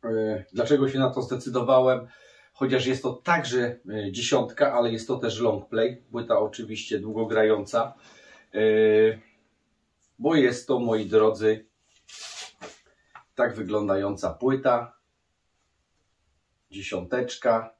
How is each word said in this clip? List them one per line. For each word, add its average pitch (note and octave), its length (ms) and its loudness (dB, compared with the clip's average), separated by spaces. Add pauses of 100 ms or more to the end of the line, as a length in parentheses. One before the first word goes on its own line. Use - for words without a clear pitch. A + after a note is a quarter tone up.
E, A2 480 -2
dlaczego C3 360 2
się C3+ 100 -4
na C3 120 2
to C3 120 -6
zdecydowałem? B2+ 840 2 (460)
Chociaż B2+ 340 0
jest B2+ 160 -2
to B2 100 -4
także, B2 640 -2 (120)
e, G2+ 220 -6
dziesiątka, A#2+ 600 0
ale A#2+ 200 0
jest A2+ 160 -8
to B2 80 -2
też G#2+ 240 -4
long G#2 280 -2
play. A#2 420 -2
Płyta A#2+ 280 -2
oczywiście G#2+ 600 -6
długogrająca, A2 960 0 (600)
e, G#2+ 60 -2 (1600)
bo D3+ 160 2
jest B2+ 340 2
to, B2+ 100 0
moi A2 280 -2
drodzy, G#2+ 600 2 (1700)
tak A#2+ 200 0
wyglądająca G2+ 760 -2
płyta. B2+ 680 0 (1700)
Dziesiąteczka. A2+ 1080 -4